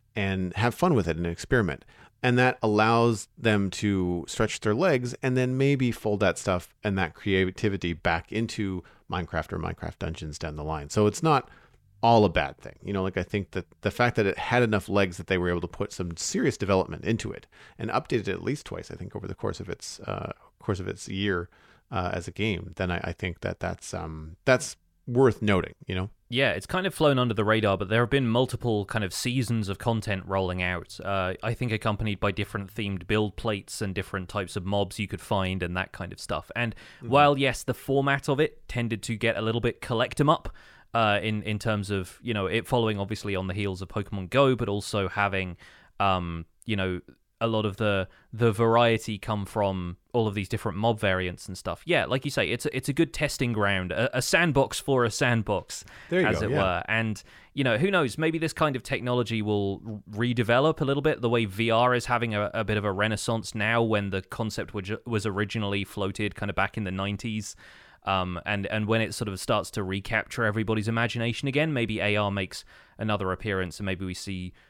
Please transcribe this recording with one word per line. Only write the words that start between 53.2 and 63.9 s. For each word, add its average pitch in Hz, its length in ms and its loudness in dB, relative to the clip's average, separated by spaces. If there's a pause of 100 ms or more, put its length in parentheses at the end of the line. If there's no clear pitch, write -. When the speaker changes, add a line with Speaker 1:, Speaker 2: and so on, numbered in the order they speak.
Speaker 2:
ground, 98 380 0
a, 104 260 0
a 127 60 0
sandbox 160 560 2
for 127 260 2
a 113 60 2
sandbox, 110 720 0 (240)
Speaker 1:
There 175 120 0
you 165 80 4
Speaker 2:
as - 100 2
Speaker 1:
go, - 80 0
Speaker 2:
it 107 60 0
Speaker 1:
yeah. 147 100 2
Speaker 2:
were. 90 240 0
And, 110 340 -2 (340)
you 135 100 0
know, 117 140 2
who 185 120 2
knows, 147 260 2
maybe 160 220 0
this 156 140 -2
kind 151 240 2
of 117 80 -8
technology 117 580 0
will 104 420 0
r-, 104 360 -8
redevelop 123 600 2
a 156 40 0
little 139 180 0
bit, 151 180 2
the 120 100 2
way 117 160 2
V 113 260 0
R 123 240 4
is 123 100 -2
having 117 260 0
a, 104 220 0
a 110 80 0
bit 107 140 0
of 101 80 0
a 104 80 0
renaissance 110 640 -2
now 113 260 2
when 107 280 0